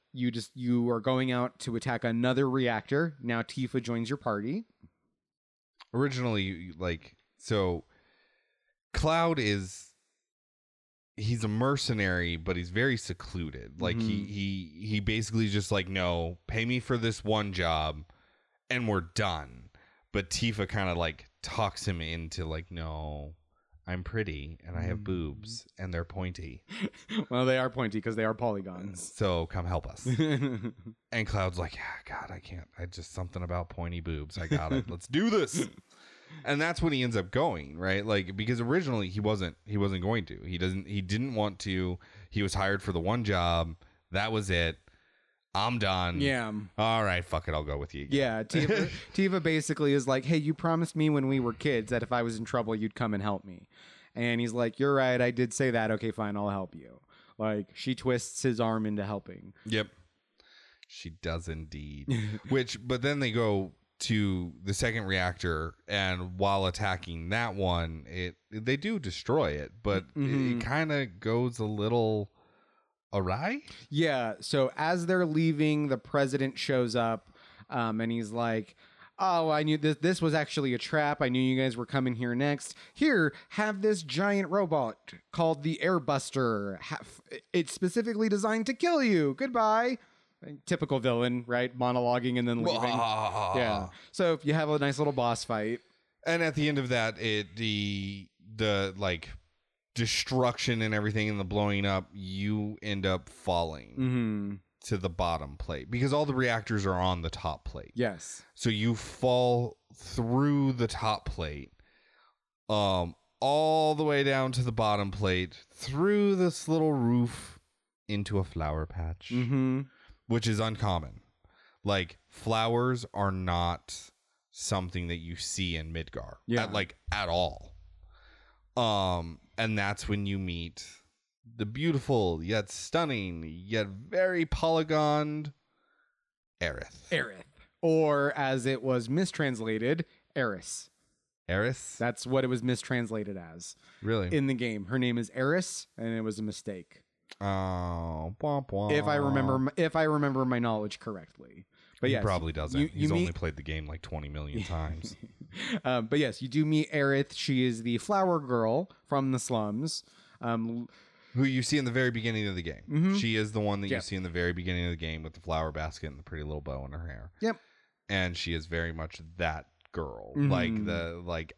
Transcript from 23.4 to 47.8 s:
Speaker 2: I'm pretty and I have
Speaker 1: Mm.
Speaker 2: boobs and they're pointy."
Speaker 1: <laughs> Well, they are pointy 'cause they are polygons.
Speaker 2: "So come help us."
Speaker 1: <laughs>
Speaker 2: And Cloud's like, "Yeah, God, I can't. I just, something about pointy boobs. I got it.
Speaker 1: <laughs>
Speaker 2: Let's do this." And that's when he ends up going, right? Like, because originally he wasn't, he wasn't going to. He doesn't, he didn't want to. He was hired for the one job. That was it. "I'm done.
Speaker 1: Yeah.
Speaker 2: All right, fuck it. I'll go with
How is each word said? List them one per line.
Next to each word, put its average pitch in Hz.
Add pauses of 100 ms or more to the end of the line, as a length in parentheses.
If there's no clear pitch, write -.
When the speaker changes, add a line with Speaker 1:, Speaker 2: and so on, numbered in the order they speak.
Speaker 2:
I'm 90
pretty 82
and 87
I 85
have 90
Speaker 1:
Mm. 104
Speaker 2:
boobs 95 (120)
and 92
they're 85
pointy." 87
Speaker 1:
<laughs> 214
Well, 127
they 131
are 127
pointy 110
'cause 110
they 110
are 110
polygons. 95
Speaker 2:
"So 87
come 87
help 85
us." -
Speaker 1:
<laughs> 127
Speaker 2:
And 113
Cloud's 92
like, 85
"Yeah, - (260)
God, -
I 90
can't. 85 (100)
I 87
just, 87
something 90
about 87
pointy 85
boobs. 78
I 82
got 135
it. 135
Speaker 1:
<laughs> -
Speaker 2:
Let's 87
do 170
this." 190 (800)
And 143
that's 160
when 165
he 127
ends 120
up 95
going, 85
right? 95
Like, 98
because 110
originally 120
he 101
wasn't, 101 (120)
he 104
wasn't 98
going 104
to. -
He 90
doesn't, 92
he 98
didn't 110
want 104
to. 92 (320)
He 104
was 95
hired 98
for 101
the 87
one 107
job. 85 (360)
That 104
was 107
it. 85 (760)
"I'm 117
done. 92
Speaker 1:
Yeah. 127 (280)
Speaker 2:
All 113
right, 90
fuck -
it. 80
I'll 78
go 73
with 71